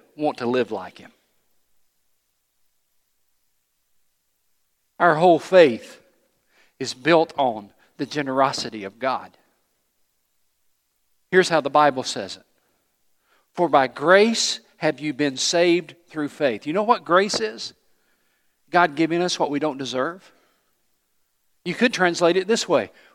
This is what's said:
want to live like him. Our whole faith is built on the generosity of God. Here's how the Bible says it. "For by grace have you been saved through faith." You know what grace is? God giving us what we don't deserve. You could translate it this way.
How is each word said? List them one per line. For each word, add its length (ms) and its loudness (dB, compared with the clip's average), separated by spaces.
want 220 -4
to 80 -6
live 260 -2
like 280 -12
him. 120 -20
Our 160 4
whole 240 4
faith 600 2
is 160 -10
built 420 2
on 380 -4
the 100 -8
generosity 800 -4
of 120 -16
God. 400 -8
Here's 180 2
how 100 2
the 100 -4
Bible 340 4
says 340 -10
it. 80 -20
"For 160 -2
by 200 4
grace 720 2
have 240 -4
you 100 -6
been 240 -2
saved 600 0
through 220 -8
faith." 360 -4
You 60 -6
know 120 -2
what 200 0
grace 380 0
is? 320 -10
God 260 2
giving 260 -2
us 160 -4
what 120 -2
we 100 -4
don't 180 -4
deserve. 540 -8
You 100 -6
could 180 0
translate 440 0
it 100 -4
this 220 -2
way. 200 0